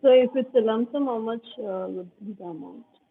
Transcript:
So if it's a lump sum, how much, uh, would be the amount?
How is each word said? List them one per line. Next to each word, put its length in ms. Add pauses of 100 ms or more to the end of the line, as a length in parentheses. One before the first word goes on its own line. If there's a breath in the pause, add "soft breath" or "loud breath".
So 80
if 240
it's 220
a 40
lump 320
sum, 140
how 120
much, 260 (140)
uh, 300
would 220 (140)
be 100
the 100
amount? 400 (260)